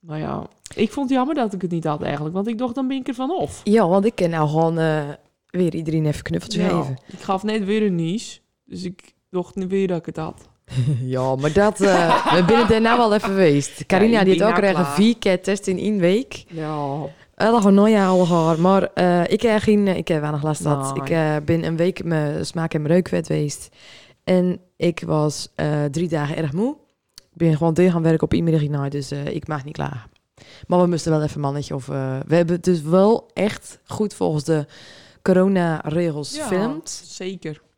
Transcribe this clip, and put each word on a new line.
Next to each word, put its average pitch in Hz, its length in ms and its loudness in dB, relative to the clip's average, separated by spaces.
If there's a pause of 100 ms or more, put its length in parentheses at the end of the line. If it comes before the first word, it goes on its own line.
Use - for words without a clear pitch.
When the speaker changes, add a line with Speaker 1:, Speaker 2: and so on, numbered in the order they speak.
Speaker 1:
Nou 156 200 -12
ja, - 260 -8 (280)
ik 220 180 -2
vond 277 160 -6
het 262 100 0
jammer 269 160 -2
dat 233 180 -2
ik 185 100 -8
het 175 80 -4
niet 165 140 -4
had 156 180 -4
eigenlijk. 151 320 -6
Want 202 140 -4
ik 226 100 -6
dacht, 240 160 -6
dan 262 140 -4
ben 269 80 -4
ik 254 120 -8
er 269 60 -6
vanaf. 262 500 -6
Speaker 2:
Ja, 208 240 4
want 196 160 2
ik 233 100 0
ken 175 160 -2
nou 156 180 0
gewoon, 165 300 0
eh, 156 220 0 (460)
weer 180 280 -2
iedereen 160 320 -2
even 151 100 0
een - 60 -12
knuffeltje 175 400 -4
Speaker 1:
Ja, 180 60 2 (120)
Speaker 2:
geven. 135 260 -6
Speaker 1:
ik 185 140 -18
gaf 190 220 -4
net 214 220 -2
weer 214 180 0
een 202 120 0
nies. 170 480 -6 (220)
Dus 180 200 -14
ik - 300 -14 (160)
dacht 185 360 -6
weer 196 220 0
dat 180 100 -2
ik 160 80 -10
het 160 100 -10
had. - 320 -12 (160)
Speaker 2:
<laughs> 123 100 -16 (280)
Ja, 127 340 -2
maar 147 160 -2
dat, 208 280 2
eh, 175 520 4
Speaker 1:
<laughs> - 40 4
Speaker 2:
we 180 80 4
binnen 220 240 4
daar 220 120 4
nou 226 180 4
wel 220 160 4
even 214 140 0
geweest. 170 500 2
Speaker 1:
Ja, 147 80 -10
Speaker 2:
Carina, 214 340 4
Speaker 1:
ik 190 40 4
Speaker 2:
die 190 80 4
had 170 60 4
Speaker 1:
ben 202 100 4
Speaker 2:
ook 226 140 2
Speaker 1:
nou 202 40 4
Speaker 2:
echt 185 120 2
een 139 60 2
Speaker 1:
klaar. 143 100 -2
Speaker 2:
vier 226 240 4
keer 185 240 0
test 196 240 -4
in 185 120 -2
één 208 200 -2
week. 190 500 0
Speaker 1:
Ja. 151 520 -6 (340)
Speaker 2:
Eh, - 160 0
dat 233 60 4
gewoon 202 180 6
nooit 214 220 6
al 185 320 4
haar. 165 320 2
Maar, 190 220 4 (120)
eh, 175 280 2 (100)
ik 208 100 0
heb 214 180 2
geen, 208 260 4
eh, 185 100 0
ik - 120 -6
heb 160 120 0
weinig 151 220 -4
last 151 200 -2
gehad. 139 320 -2
Speaker 1:
Nee. 139 100 -4
Speaker 2:
Ik, 143 60 -4
eh, 156 340 0
ben 165 200 0
een 165 120 -2
week 175 280 -2
mijn 156 420 -2
smaak 165 280 -6
en 151 80 0
mijn 151 120 2
reuk 180 100 4
kwijt 175 220 -2
geweest. 151 420 -4 (560)
En 180 360 2 (160)
ik 170 300 -2
was, 151 480 -2
eh, 151 300 -2
drie 160 240 -2
dagen 147 280 -4
erg 156 160 -4
moe. 226 240 -4 (560)
Ik - 40 -20
ben 165 200 2
gewoon 160 180 2
deur 180 160 4
gaan 165 120 0
werken 160 200 2
op - 100 0
e-mail. 147 580 0
Dus, 139 200 -8
eh, 143 160 -8
ik - 220 -8
mag 147 160 -8
niet 147 100 -14
klagen. 143 360 -10 (560)
Maar 180 140 2
we 180 60 4
moesten 170 260 0
wel 156 100 2
even 147 180 -4
mannetje 143 340 -6
of, 135 140 -10
eh, 131 380 -6
we 151 100 0
hebben 175 180 2
het 175 100 -6
dus 175 180 2
wel 190 520 2
echt - 500 -6
goed - 300 -4
volgens 156 300 -2
de 151 220 -2 (800)
coronaregels 165 880 -2
Speaker 1:
Ja, 302 120 -8
Speaker 2:
gefilmd. 226 600 -4
Speaker 1:
zeker. 180 540 -12 (180)